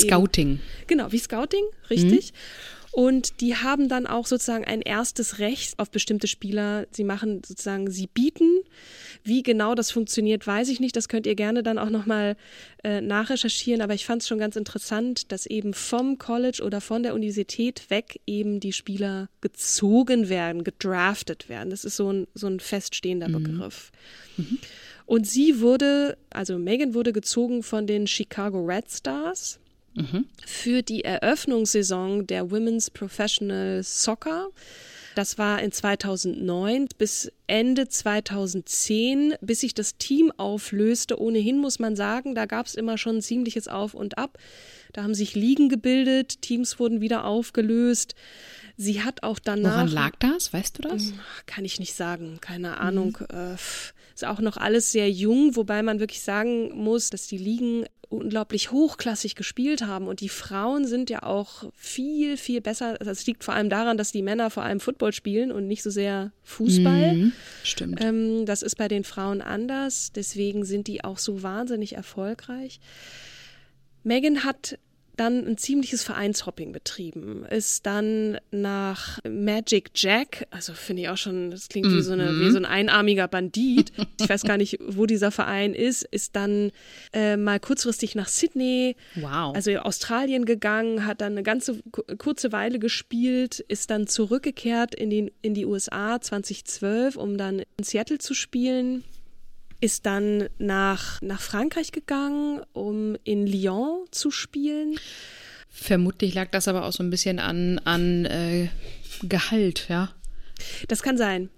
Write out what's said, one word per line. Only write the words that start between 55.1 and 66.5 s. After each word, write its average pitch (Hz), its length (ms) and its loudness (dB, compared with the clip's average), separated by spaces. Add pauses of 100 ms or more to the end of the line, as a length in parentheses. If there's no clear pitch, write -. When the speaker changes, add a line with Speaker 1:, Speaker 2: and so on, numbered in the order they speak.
Speaker 2:
wobei 214 260 2
man 214 180 0
wirklich 214 220 -4
sagen 226 560 0
muss, 220 320 2
dass - 160 -8
die 196 140 -6
Ligen 233 460 0 (240)
unglaublich 214 640 -2
hochklassig 240 640 2
gespielt 233 460 0
haben 190 260 -4
und 190 140 -6
die 196 80 -4
Frauen 247 580 0
sind 247 220 0
ja 226 140 -4
auch 202 420 -4 (100)
viel, 294 640 -2
viel 240 240 -2
besser. 226 380 -4
Also 208 120 -6
es - 160 -4
liegt 233 160 -2
vor 208 100 -2
allem 208 160 2
daran, 226 280 2
dass 208 160 -2
die 202 80 -2
Männer 220 280 0
vor 214 140 -4
allem 196 160 0
Football 220 320 0
spielen 220 400 -2
und 202 160 -4
nicht 208 160 -4
so 214 60 -4
sehr 202 420 -2 (120)
Fußball. 175 720 6